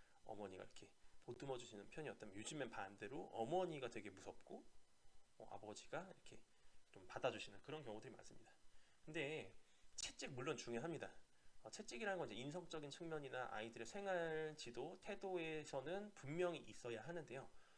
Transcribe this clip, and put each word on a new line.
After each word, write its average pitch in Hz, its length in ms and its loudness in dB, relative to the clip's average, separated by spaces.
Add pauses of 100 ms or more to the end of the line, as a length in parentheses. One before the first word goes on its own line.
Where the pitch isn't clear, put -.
(240)
어머니가 98 400 -4
이렇게 98 240 -8 (360)
보듬어 127 340 0
주시는 104 320 -6
편이었다면 110 460 -2
요즘엔 123 340 0
반대로 101 640 -2
어머니가 139 580 4
되게 101 200 -4
무섭고, - 540 -8 (760)
어, 110 120 -8
아버지가 104 600 -2
이렇게 - 280 -10 (520)
좀 - 160 -12
받아주시는 110 560 2
그런 151 200 -2
경우들이 117 320 -4
많습니다. - 380 -10 (520)
근데 143 500 2 (420)
채찍 - 360 0
물론 131 240 4
중요합니다. 123 560 2 (500)
어, - 80 -6
채찍이라는 208 480 2
건 135 120 2
이제 107 100 -2
인성적인 151 500 -2
측면이나 139 600 0
아이들의 113 340 0
생활 165 720 4
지도, 165 460 -2
태도에서는 175 1120 2
분명히 165 460 6
있어야 110 420 -2
하는데요. 139 460 -2 (280)